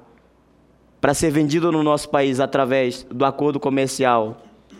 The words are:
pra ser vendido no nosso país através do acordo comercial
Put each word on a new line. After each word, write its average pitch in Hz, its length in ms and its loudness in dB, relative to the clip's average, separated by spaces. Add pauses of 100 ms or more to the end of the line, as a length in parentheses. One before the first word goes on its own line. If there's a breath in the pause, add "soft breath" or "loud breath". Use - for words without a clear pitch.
(1000)
pra 139 120 4
ser 156 180 0
vendido 156 400 0
no 156 120 0
nosso 147 260 0
país 139 320 0
através 131 720 0
do 123 140 -2
acordo 139 360 0
comercial 127 800 0 (380)